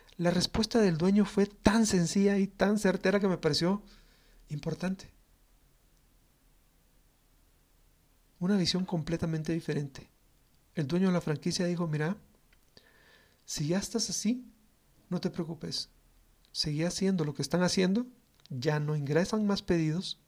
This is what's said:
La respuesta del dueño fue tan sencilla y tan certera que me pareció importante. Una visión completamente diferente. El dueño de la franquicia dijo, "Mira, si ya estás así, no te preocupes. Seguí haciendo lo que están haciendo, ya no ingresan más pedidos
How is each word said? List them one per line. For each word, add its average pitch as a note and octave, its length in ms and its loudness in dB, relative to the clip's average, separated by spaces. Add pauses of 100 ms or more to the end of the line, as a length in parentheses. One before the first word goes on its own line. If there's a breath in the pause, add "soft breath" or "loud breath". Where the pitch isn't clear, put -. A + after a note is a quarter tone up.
(180 soft breath)
La F3 140 2
respuesta G3 480 0
del F#3+ 180 4
dueño G3 280 4
fue G3 200 2
tan G#3+ 400 4
sencilla G3 520 2
y F#3+ 100 2
tan G3+ 320 0
certera F#3+ 400 2
que G3 80 2
me F3+ 100 0
pareció E3 460 0 (680 soft breath)
importante. E3 600 -6 (3250)
Una F#3 160 2
visión F3+ 300 0
completamente E3 680 -2
diferente. D3 580 -6 (640)
El D3+ 120 -2
dueño F3 200 2
de F3+ 60 2
la F3 80 0
franquicia D#3+ 440 -2
dijo, F3 220 -2
"Mira, D3+ 300 -2 (1300 soft breath)
si D3+ 220 -4
ya E3+ 100 2
estás - 320 -4
así, B3 360 -2 (640)
no F3+ 100 -2
te F3+ 100 -2
preocupes. E3 600 -8 (640)
Seguí D3+ 320 -2
haciendo F3 420 0
lo D3 80 -2
que - 80 -4
están E3+ 220 0
haciendo, F#3+ 420 2 (440)
ya D3+ 300 -2
no D3+ 160 -2
ingresan E3 520 0
más G3+ 160 0
pedidos E3 640 0